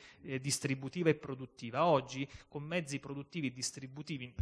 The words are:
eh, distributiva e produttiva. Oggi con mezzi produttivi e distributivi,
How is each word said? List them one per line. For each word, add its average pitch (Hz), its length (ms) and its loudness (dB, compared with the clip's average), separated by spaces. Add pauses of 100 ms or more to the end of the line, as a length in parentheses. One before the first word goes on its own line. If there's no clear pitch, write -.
(220)
eh, 135 180 -2
distributiva 135 680 0
e 151 60 10
produttiva. 131 720 -2
Oggi 135 440 4 (200)
con 147 160 -6
mezzi 151 340 0
produttivi 143 480 -4
e 123 60 0
distributivi, 131 880 -6